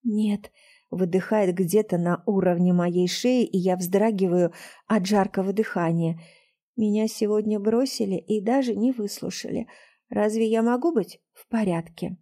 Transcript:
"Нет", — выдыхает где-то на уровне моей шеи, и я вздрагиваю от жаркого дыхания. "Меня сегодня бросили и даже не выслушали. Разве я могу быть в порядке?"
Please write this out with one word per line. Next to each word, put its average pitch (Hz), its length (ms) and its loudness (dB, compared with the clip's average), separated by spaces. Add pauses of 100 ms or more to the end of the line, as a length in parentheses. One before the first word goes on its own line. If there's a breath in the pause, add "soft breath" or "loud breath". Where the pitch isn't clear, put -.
"Нет", — 214 480 0 (400 soft breath)
выдыхает 185 640 0
где-то 185 420 2
на 175 280 0
уровне 180 480 2
моей 175 340 2
шеи, 247 360 0
и - 140 -2
я 180 180 2
вздрагиваю 185 760 0 (340 loud breath)
от - 180 0
жаркого 196 460 0
дыхания. 170 680 -2 (580 loud breath)
"Меня 214 300 0
сегодня 214 520 -2
бросили 220 560 0
и 214 240 -2
даже 240 360 0
не 233 160 2
выслушали. - 760 -6 (420 loud breath)
Разве 214 360 0
я 226 160 2
могу 247 320 2
быть 208 260 -2 (140)
в - 140 -20
порядке?" 180 760 -4